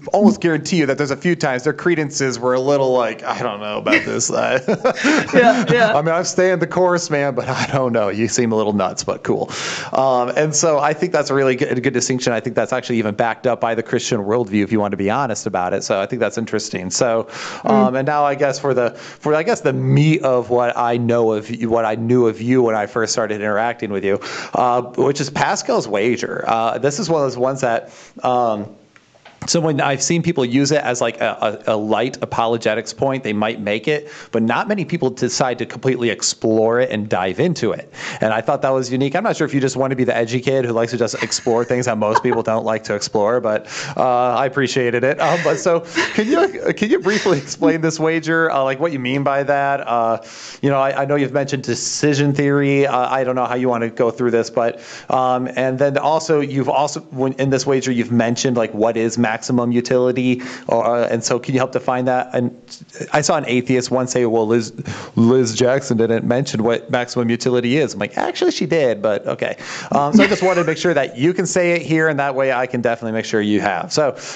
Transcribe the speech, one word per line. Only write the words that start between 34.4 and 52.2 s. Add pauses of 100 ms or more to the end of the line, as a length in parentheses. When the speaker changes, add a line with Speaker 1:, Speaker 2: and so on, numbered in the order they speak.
Speaker 1:
not
many
people
decide
to
completely
explore
it
and
dive
into
it. (300)
And
I
thought
that
was
unique.
I'm
not
sure
if
you
just
want
to
be
the
edgy
kid
who
likes
to
just
explore
things
that
most
people
don't
like
to
explore,
but, (300)
uh,
I
appreciated
it.
Um,
but
so (320)
can
you,
can
you
briefly
explain
this
wager,
uh,
like,
what
you
mean
by
that?
Uh, (400)
you
know,
I,
I
know
you've
mentioned
decision